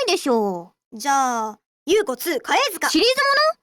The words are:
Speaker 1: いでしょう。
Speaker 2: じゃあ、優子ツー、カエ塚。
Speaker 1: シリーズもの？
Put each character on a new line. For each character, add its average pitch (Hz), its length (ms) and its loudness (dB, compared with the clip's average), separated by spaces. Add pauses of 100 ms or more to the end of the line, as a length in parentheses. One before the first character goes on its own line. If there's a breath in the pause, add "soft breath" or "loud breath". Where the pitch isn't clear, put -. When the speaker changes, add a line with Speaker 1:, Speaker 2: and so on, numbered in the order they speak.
Speaker 1:
い 494 40 -4
で 392 100 0
し 277 140 -2
ょ 196 420 -2 (200)
う。 233 40 -16
Speaker 2:
じ 233 120 -6
ゃ 254 400 0
あ、 208 100 -14 (260)
優 403 200 2
子 254 120 -4
ツ 339 140 -6
ー、 277 100 -2
カ - 160 0
エ 466 40 4 (120)
塚。 294 160 -4
Speaker 1:
シ 320 100 0
リ 370 60 4
ー - 20 4
ズ 508 80 2
も 539 40 -2 (380)
の？ - 60 -20